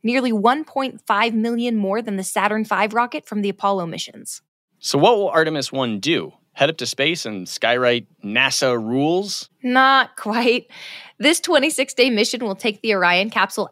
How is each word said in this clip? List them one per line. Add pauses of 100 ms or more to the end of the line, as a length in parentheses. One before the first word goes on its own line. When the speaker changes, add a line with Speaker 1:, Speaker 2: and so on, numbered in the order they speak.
Speaker 1:
nearly
one
point
five
million
more
than
the
Saturn
five
rocket
from
the
Apollo
missions. (360)
Speaker 2:
So
what
will
Artemis
one
do? (180)
Head
up
to
space
and
skywrite (160)
"nasa
rules"? (140)
Speaker 1:
Not
quite. (500)
This
twenty-six
day
mission
will
take
the
Orion
capsule